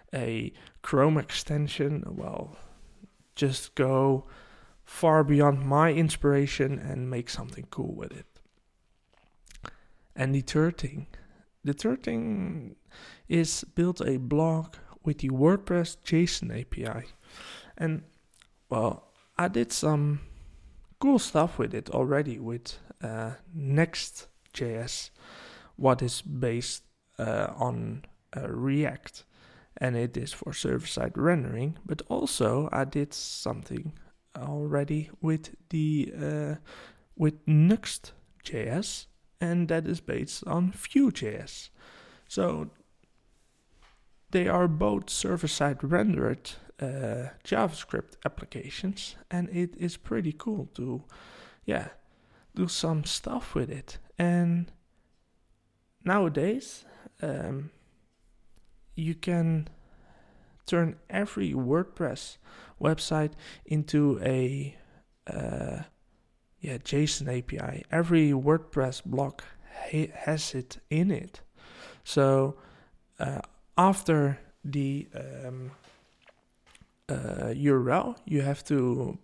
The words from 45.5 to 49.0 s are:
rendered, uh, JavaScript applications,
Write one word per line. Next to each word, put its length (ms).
rendered, 640
uh, 500
JavaScript 800
applications, 920